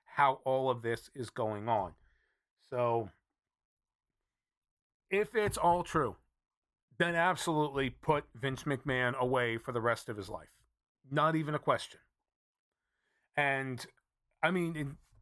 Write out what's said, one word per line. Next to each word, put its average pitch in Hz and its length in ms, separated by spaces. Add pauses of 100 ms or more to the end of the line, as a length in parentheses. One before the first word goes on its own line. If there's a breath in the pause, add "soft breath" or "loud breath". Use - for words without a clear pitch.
how 139 380
all 131 280
of 117 100
this 113 320
is 120 160
going 110 400
on. 98 220 (800)
So, 117 400 (2000)
if 202 240
it's 208 220
all 175 260
true, 131 320 (840)
then 170 160
absolutely 151 800
put 147 420
Vince 135 300
McMahon 127 540
away 123 420
for 131 120
the 117 100
rest 113 280
of 107 80
his 98 120
life. 85 200 (640)
Not 151 240
even 151 180
a 147 60
question. - 400 (1400)
And, 135 500 (560)
I 160 80
mean, 170 260
in 147 220 (240)